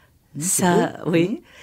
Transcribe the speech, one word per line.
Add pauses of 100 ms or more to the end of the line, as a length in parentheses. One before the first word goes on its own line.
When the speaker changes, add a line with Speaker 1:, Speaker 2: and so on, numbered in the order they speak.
(360)
Speaker 1:
Mmh,
c'est
Speaker 2:
Ça, (120)
Speaker 1:
beau.
Speaker 2:
oui. (220)